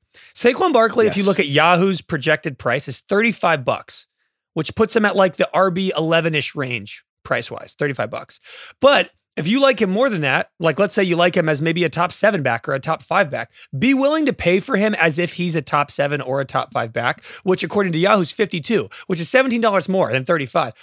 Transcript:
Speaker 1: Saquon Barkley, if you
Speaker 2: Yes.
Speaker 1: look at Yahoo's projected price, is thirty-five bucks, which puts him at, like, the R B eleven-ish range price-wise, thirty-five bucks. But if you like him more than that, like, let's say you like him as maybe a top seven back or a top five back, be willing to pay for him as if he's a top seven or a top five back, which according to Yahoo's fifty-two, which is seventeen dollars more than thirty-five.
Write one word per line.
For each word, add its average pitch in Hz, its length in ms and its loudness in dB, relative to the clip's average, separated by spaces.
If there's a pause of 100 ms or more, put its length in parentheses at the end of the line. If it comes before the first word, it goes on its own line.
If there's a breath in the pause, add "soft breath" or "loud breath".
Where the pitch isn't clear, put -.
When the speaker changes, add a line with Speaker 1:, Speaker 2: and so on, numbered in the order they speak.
(340 loud breath)
Speaker 1:
Saquon 302 380 2
Barkley, 226 360 4
if 185 100 -2
you 202 60 0
Speaker 2:
Yes. - 20 2
Speaker 1:
look 196 140 2
at 151 80 0
Yahoo's 170 520 4
projected 151 560 -2
price, 131 320 -2
is 135 120 -12
thirty-five 190 680 0
bucks, - 400 -6 (480)
which - 200 -6
puts 220 220 0
him 214 80 2
at, 196 100 0
like, 190 220 2
the 185 180 0
R 190 160 4
B 185 260 -2
eleven-ish 160 600 -2
range 123 480 -8 (200)
price-wise, - 540 -8
thirty-five 131 320 -4
bucks. - 300 -14 (400 loud breath)
But 262 300 4 (280)
if 156 80 -4
you 240 140 2
like 269 200 4
him 196 100 0
more 240 200 2
than 180 120 -4
that, 143 360 0
like, 160 200 0
let's 202 140 0
say 202 120 0
you 170 120 0
like 175 200 2
him 160 120 2
as 147 140 0
maybe 165 220 0
a 160 40 0
top 175 240 -2
seven 196 300 0
back 120 260 -2
or 139 60 -2
a 135 60 -4
top 156 220 -6
five 170 280 0
back, 117 220 -8 (260 loud breath)
be 254 160 4
willing 285 320 2
to 233 60 0
pay 180 280 0
for 262 160 -4
him 208 200 0
as 160 220 2
if 170 160 -4
he's 170 220 -4
a 151 60 -2
top 143 280 -2
seven 143 300 -2
or 127 200 -4
a 139 40 -4
top 131 280 -6
five 117 200 -4
back, 123 320 -4 (200 loud breath)
which 185 180 0
according 190 300 0
to 156 60 0
Yahoo's 185 340 2
fifty-two, 185 560 -2 (180 loud breath)
which 170 140 -4
is 165 80 -6
seventeen 254 320 2
dollars 196 280 0
more 185 240 0
than 131 120 -2
thirty-five. 147 480 -2 (100 loud breath)